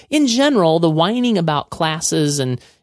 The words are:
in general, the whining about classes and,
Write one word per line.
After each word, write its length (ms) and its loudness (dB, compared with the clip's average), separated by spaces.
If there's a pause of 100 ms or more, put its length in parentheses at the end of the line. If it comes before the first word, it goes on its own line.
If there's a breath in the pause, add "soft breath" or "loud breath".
in 180 2
general, 520 2
the 100 2
whining 480 0
about 320 -2
classes 680 -2
and, 200 -4 (240 soft breath)